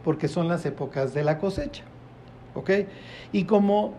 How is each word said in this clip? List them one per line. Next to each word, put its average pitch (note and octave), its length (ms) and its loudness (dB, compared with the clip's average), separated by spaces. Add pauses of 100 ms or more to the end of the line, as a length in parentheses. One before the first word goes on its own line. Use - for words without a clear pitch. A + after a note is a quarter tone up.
Porque D#3 240 0
son E3 200 0
las E3+ 180 0
épocas C3+ 480 -4
de D3 100 0
la D#3 140 2
cosecha, - 460 -4 (720)
¿ok? - 160 -2 (600)
Y G3 120 2
como G#3 540 4